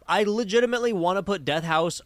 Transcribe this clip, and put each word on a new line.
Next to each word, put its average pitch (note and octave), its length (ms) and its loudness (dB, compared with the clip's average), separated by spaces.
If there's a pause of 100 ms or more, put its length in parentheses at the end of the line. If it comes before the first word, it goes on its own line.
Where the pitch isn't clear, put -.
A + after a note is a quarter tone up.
I F#3+ 160 2
legitimately A#3 680 0
wanna F#3 300 0
put F3 220 -2
Death D3+ 200 -2
House E3 420 0